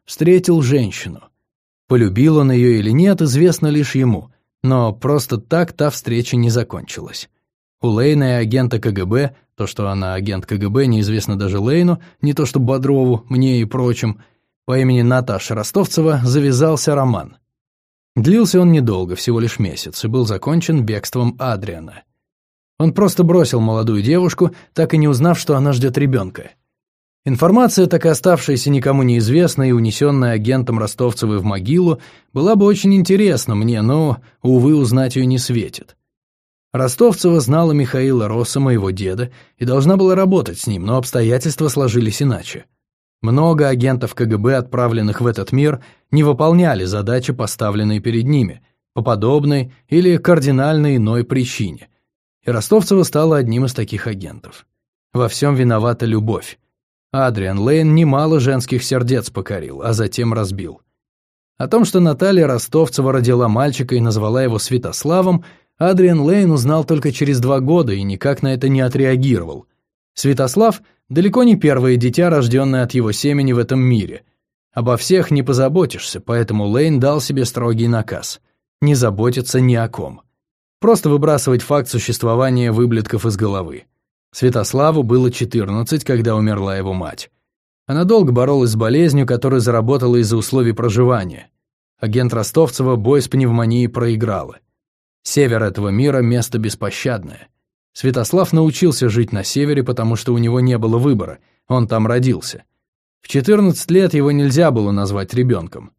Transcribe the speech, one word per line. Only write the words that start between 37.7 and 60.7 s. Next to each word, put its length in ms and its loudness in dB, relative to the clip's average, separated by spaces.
Михаила 560 0
Росса, 320 -4
моего 320 0
деда, 400 -8
и 60 -8
должна 320 2
была 180 2
работать 460 0
с 80 -8
ним, 180 -4
но 120 0
обстоятельства 680 -2
сложились 560 -2
иначе. 440 -4
Много 440 2
агентов 480 -2
К 100 -2
Г 140 0
Б, 160 0
отправленных 680 -2
в 60 0
этот 240 -4
мир, 320 0
не 100 4
выполняли 600 2
задачи, 480 -2
поставленные 680 -2
перед 280 -2
ними, 360 0
по 80 -2
подобной 720 0
или 280 4
кардинально 800 2
иной 300 0
причине. 640 -6
И 60 0
Ростовцева 500 2
стала 360 0
одним 260 -2
из 100 -4
таких 320 -8
агентов. 580 -14
Во 140 0
всем 300 0
виновата 500 0
любовь. 540 -4
Адриан 480 -2
Лейн 380 2
немало 420 2
женских 460 -2
сердец 440 -2
покорил, 540 -10
а 100 -2
затем 400 -2
разбил. 500 -6